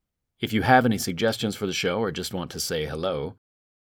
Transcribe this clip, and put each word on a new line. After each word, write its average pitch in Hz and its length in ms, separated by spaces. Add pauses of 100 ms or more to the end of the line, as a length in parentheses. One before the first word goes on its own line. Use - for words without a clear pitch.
(400)
If 117 140
you 107 80
have 123 240
any 107 140
suggestions 107 560
for 104 100
the 90 80
show 90 240
or 107 140
just 90 240
want 85 160
to 87 80
say 78 260
hello, 78 540 (420)